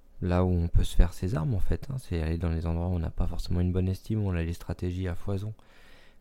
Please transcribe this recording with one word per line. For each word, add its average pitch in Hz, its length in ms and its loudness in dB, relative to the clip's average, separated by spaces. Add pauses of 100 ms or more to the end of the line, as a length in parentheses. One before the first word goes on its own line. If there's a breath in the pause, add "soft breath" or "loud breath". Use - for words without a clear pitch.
(220)
là 90 220 2
où 90 60 2
on 85 180 2
peut - 160 6
se - 120 -2
faire - 180 6
ses 92 220 -4
armes 151 180 0
en 95 60 0
fait, - 300 2
hein, 135 80 -6
c'est 87 240 -4
aller 80 160 0
dans 85 120 -2
les 82 180 -2
endroits 85 200 -2
où 92 60 -2
on 87 60 -2
n'a 82 100 -4
pas - 160 0
forcément 87 340 -2
une 90 120 2
bonne 90 160 0
estime, 104 360 -2
où 98 60 -2
on 90 60 -2
a 85 80 0
les 82 100 -4
stratégies 90 540 -6
à 85 80 -4
foison 101 380 -4 (680 loud breath)